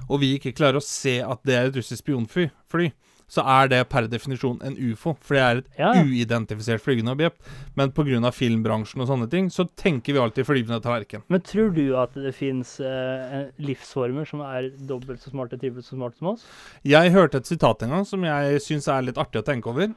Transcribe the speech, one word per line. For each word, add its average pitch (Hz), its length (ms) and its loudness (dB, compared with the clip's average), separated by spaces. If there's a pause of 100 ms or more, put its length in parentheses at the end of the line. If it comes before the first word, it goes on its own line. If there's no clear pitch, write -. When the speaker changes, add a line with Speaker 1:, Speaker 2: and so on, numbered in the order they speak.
Speaker 1:
og 143 120 0
vi 135 180 2
ikke 131 180 -6
klarer 143 240 4
å 143 40 -10
se 127 360 -2
at 123 240 -8
det 131 160 4
er 127 80 2
et 135 80 -4
russisk 120 240 -6
spionfly, 139 480 -2 (240)
fly, 165 180 0 (380)
så - 140 -2
er 135 260 6
det 127 120 4 (100)
per 120 160 0
definisjon 120 560 -4
en 135 160 -8
ufo, 127 400 -4
for - 160 -4
det 135 80 4
er 120 160 4
et - 80 -8 (140)
Speaker 2:
Ja, 165 160 4
ja. 175 100 8
Speaker 1:
uidentifisert 113 760 -2
flygende 120 300 0
objekt. 156 300 -2 (340)
Men 139 160 2
på 147 160 0
grunn 120 180 2
av 123 120 0
filmbransjen 110 640 0
og 123 60 -2
sånne 123 200 0
ting, 180 220 0
så 180 140 -2 (100)
tenker 143 400 -2
vi 139 80 4
alltid 120 240 0
flyvende 117 340 0
tallerken. 110 480 -6
Speaker 2:
Men 175 140 4
tror 214 320 0
du 139 240 2
at 123 160 0
det 135 200 -6
finnes, 131 440 -4
eh, 131 720 -6 (100)
livsformer 139 720 -4
som 147 160 -8
er 131 220 -6 (100)
dobbelt 131 420 -10
så 127 120 -18
smarte, 127 260 -8
trippelt 123 260 -8
så 131 140 -14
smarte 123 200 -8
som 160 100 -4
oss? 226 160 -6 (400)
Speaker 1:
Jeg 156 280 8
hørte 165 300 6
et - 80 -16
sitat 143 320 2
en 117 80 -4
gang 190 160 0
som 196 160 -4
jeg 143 400 0
synes 151 260 -4
er 135 140 0
litt 123 160 -4
artig 117 240 -4
å - 20 -8
tenke 123 300 -4
over, 190 220 0